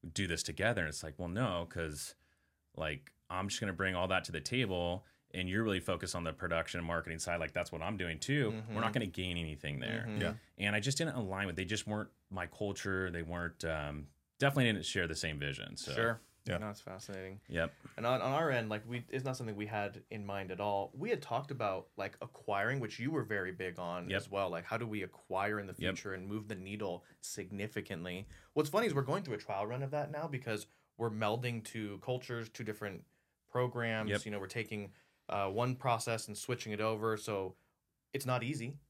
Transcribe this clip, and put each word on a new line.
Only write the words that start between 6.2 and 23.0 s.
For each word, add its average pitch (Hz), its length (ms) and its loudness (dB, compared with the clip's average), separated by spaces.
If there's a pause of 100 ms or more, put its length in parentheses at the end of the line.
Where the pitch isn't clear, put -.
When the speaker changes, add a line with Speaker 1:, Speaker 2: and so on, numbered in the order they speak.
Speaker 1:
the 80 80 0
production 82 480 0
and 82 80 -2
marketing 82 320 0
side. 85 220 0
Like, 78 100 -2
that's 87 220 -2
what 78 80 -4
I'm 98 160 -2
doing 82 220 -2
too. 135 320 2 (180)
We're 107 60 -4
not 113 100 2
Speaker 2:
Mm-hmm. 107 80 2
Speaker 1:
gonna 117 140 2
gain 90 300 -2
anything 76 440 -2
there." 60 260 -2
Speaker 2:
Mm-hmm. 107 140 -2
Speaker 3:
Yeah. 85 120 2 (240)
Speaker 1:
And 104 200 2
I - 20 4
just 135 180 2
didn't 165 180 2
align 98 320 0
with, 85 100 -2
they 95 80 2
just 104 200 0
weren't 104 240 0 (200)
my 90 180 -2
culture. 95 640 0
They 85 120 -2
weren't, 85 420 -2
um, 73 420 0 (320)
definitely 139 320 8
didn't 90 140 2
share 87 220 2
the 80 80 0
same 78 240 -2
vision. 69 360 -2
So. - 180 -6
Speaker 2:
Sure. 113 280 2 (240)
Speaker 3:
Yeah. 87 120 0
Speaker 2:
No, 107 120 -2
it's 101 120 -10
fascinating. 95 680 -8
Speaker 1:
Yep. 82 220 2 (260)
Speaker 2:
And 117 100 2
on, 127 140 4
on 131 100 2
our 156 180 4
end, 117 200 2
like, 107 180 0
we, 120 220 -4
it's 131 160 -2
not 131 120 0
something 110 180 -4
we 104 120 -2
had 101 420 -2
in 107 160 -6
mind 98 260 -2
at 90 80 -6
all. 101 360 2
We 165 160 -2
had 226 100 0
talked 139 300 -2
about, 101 460 0
like, 98 240 -4
acquiring, 107 580 2
which 85 180 -2
you 127 140 0